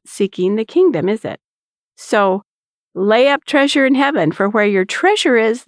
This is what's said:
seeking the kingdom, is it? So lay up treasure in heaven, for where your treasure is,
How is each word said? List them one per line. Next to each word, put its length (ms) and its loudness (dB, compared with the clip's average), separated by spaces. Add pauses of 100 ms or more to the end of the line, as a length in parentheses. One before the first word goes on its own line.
seeking 480 -4
the 100 -4
kingdom, 440 0
is 160 -4
it? 160 -12 (560)
So 480 -2 (500)
lay 320 2
up 200 0
treasure 380 2
in 120 2
heaven, 340 0
for 180 -2
where 180 0
your 180 0
treasure 520 0
is, 320 0